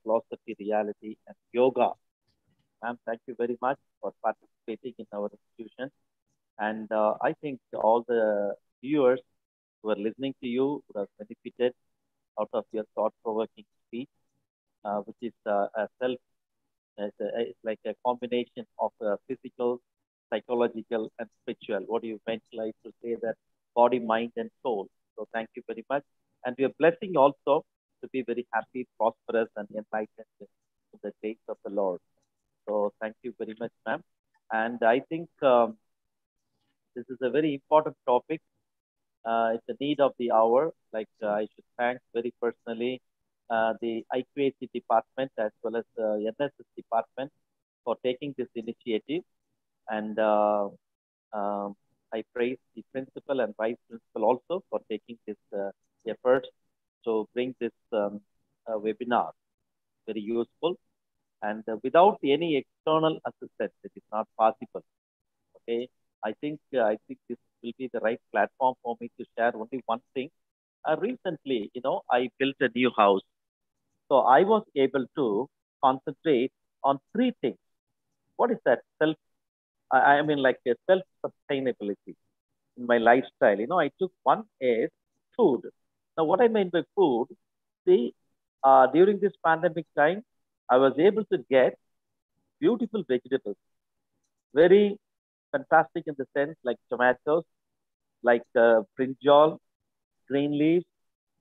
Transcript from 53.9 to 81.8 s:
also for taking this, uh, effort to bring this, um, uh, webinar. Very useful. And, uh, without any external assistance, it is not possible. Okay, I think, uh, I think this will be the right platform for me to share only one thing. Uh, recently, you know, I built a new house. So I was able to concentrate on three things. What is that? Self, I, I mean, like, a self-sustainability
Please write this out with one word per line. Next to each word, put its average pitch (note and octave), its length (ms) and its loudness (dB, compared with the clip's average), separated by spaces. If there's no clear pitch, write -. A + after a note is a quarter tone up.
also C3 440 -2
for G#2+ 200 -4
taking A2+ 360 -10
this, G#2 120 -12
uh, G2 140 -6
effort B2+ 400 0
to A2 320 -2
bring B2+ 240 -4
this, A#2 120 -4
um, G#2 280 -2
uh, A2 120 -4
webinar. G#2+ 520 -2
Very G#2+ 140 -6
useful. A#2 540 -4
And, G#2+ 280 -6
uh, A2 140 -4
without E3+ 400 6
any D3 340 0
external D#3+ 680 0
assistance, A#2+ 480 -8
it G2+ 120 -16
is G2 60 -20
not A2 240 -4
possible. - 480 0
Okay, A#2 300 -6
I G#2+ 180 -6
think, D3 180 -8
uh, B2+ 80 0
I A2 240 2
think C3 140 -18
this A#2+ 80 -10
will A#2+ 160 -10
be C3 160 -8
the A2+ 60 -6
right A2 200 -2
platform A#2 500 0
for A#2 180 -8
me A#2 200 -14
to A2+ 60 -12
share A#2 180 0
only A2+ 300 -10
one A#2 160 -4
thing. C#3 160 -6
Uh, D#3 140 0
recently, E3+ 800 -6
you B2 80 -10
know, E3 260 -4
I B2 200 2
built C3+ 200 -2
a B2+ 140 2
new B2 240 2
house. G2+ 240 6
So C3+ 120 6
I C3 220 8
was G#3+ 200 2
able C3+ 300 0
to A#2+ 320 0
concentrate C3+ 680 0
on D#3 160 2
three B3 280 0
things. A#2 160 -4
What A#3+ 120 2
is A#3 160 0
that? B2+ 160 4
Self, D#3 160 2
I, C3 60 4
I C#3+ 260 6
mean, D3+ 160 0
like, C3 280 2
a A#2+ 60 2
self-sustainability C3+ 1300 -4